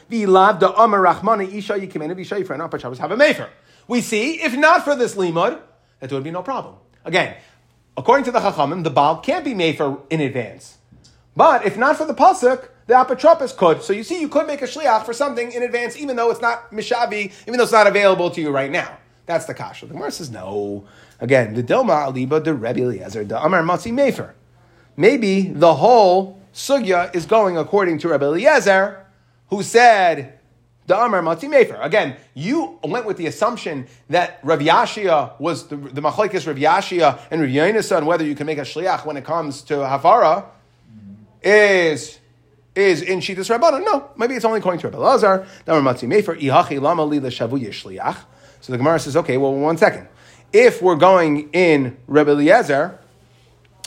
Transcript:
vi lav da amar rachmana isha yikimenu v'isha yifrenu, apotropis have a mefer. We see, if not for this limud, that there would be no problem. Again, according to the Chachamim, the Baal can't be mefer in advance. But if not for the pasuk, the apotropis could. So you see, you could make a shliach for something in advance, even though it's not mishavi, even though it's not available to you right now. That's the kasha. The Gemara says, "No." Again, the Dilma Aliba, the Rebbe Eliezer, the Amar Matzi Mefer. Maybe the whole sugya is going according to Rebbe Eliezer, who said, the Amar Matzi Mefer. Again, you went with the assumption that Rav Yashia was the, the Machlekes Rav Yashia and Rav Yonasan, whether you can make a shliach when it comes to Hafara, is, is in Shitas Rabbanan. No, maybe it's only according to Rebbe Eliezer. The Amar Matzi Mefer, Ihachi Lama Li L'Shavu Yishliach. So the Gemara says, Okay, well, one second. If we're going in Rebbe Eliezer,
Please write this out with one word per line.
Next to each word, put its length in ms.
vi 180
lav 320
da 140
amar 280
rachmana 500
isha 240
yikimenu 400
v'isha 280
yifrenu, 260
apotropis 300
have 140
a 40
mefer. 320
We 120
see, 420
if 140
not 280
for 120
this 180
limud, 460
that 100
there 60
would 80
be 60
no 120
problem. 320
Again, 320
according 300
to 60
the 80
Chachamim, 440
the 60
Baal 280
can't 260
be 100
mefer 460
in 100
advance. 580
But 280
if 120
not 200
for 80
the 100
pasuk, 540
the 80
apotropis 600
could. 260
So 100
you 120
see, 160
you 80
could 180
make 160
a 40
shliach 380
for 80
something 400
in 100
advance, 340
even 200
though 140
it's 120
not 280
mishavi, 640
even 100
though 60
it's 100
not 140
available 440
to 100
you 100
right 200
now. 280
That's 200
the 80
kasha. 320
The 80
Gemara 160
says, 200
"No." 540
Again, 340
the 80
Dilma 500
Aliba, 320
the 100
Rebbe 260
Eliezer, 440
the 180
Amar 200
Matzi 300
Mefer. 400
Maybe 460
the 320
whole 680
sugya 640
is 100
going 320
according 420
to 100
Rebbe 180
Eliezer, 800
who 140
said, 760
the 120
Amar 240
Matzi 260
Mefer. 340
Again, 340
you 500
went 220
with 100
the 100
assumption 600
that 320
Rav 160
Yashia 840
was 280
the, 80
the 260
Machlekes 440
Rav 100
Yashia 640
and 100
Rav 100
Yonasan, 540
whether 200
you 100
can 120
make 120
a 40
shliach 440
when 100
it 80
comes 380
to 140
Hafara, 680
is, 760
is 260
in 200
Shitas 360
Rabbanan. 280
No, 320
maybe 180
it's 100
only 140
according 240
to 60
Rebbe 100
Eliezer. 480
The 100
Amar 200
Matzi 120
Mefer, 320
Ihachi 440
Lama 240
Li 140
L'Shavu 440
Yishliach. 540
So 80
the 60
Gemara 200
says, 180
Okay, 200
well, 180
one 220
second. 320
If 300
we're 160
going 540
in 560
Rebbe 240
Eliezer, 680